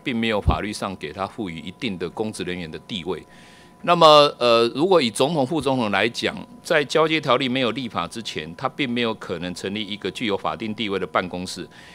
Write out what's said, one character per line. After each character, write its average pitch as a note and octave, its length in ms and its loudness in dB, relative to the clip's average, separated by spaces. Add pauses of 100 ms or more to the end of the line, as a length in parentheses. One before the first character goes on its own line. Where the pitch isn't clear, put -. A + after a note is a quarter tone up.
并 G#2+ 120 -4
没 A2+ 120 0
有 G#2+ 120 0
法 E2 220 0
律 G#2 100 -6
上 G2+ 260 -6
给 D2 140 -10
他 F#2+ 140 -6
赋 G2+ 240 -8
予 E2 100 -10
一 D#2+ 120 -12
定 G2+ 260 -6
的 F2 100 -6
公 G#2+ 240 -6
职 G2+ 120 -8
人 F2+ 140 -6
员 E2+ 120 -10
的 D#2+ 80 -12
地 - 260 -10
位。 D#2+ 220 -8 (560)
那 F3 140 4
么， E3 100 8 (320)
呃， A#2 380 4
如 D3 120 0
果 F3+ 140 6
以 A#2+ 80 2
总 C3+ 240 0
统、 C#3+ 120 2
副 D#3 140 -2
总 C3+ 160 0
统 A#2 140 0
来 G2+ 180 2
讲， A2 300 -4 (240)
在 D3+ 240 0
交 D#3+ 220 2
接 D#3 120 0
条 C3+ 180 2
例 C3+ 120 0
没 C3 120 0
有 A2+ 100 0
立 B2 180 -6
法 E2+ 180 -4
之 A2+ 140 -10
前， E2 340 -8
他 C3+ 140 -4
并 C#3+ 180 -4
没 A#2+ 140 -2
有 A#2 140 0
可 F2 240 -8
能 F2+ 160 -6
成 G2 180 -8
立 A2 100 -6
一 G2+ 140 -10
个 G2 140 -6
具 A#2+ 160 -6
有 G2 100 0
法 D#2+ 180 -4
定 G#2+ 200 -8
地 A2+ 120 -6
位 G2 120 -2
的 F2+ 80 -6
办 F#2+ 200 0
公 F2+ 180 -8
室， E2 220 -12 (260)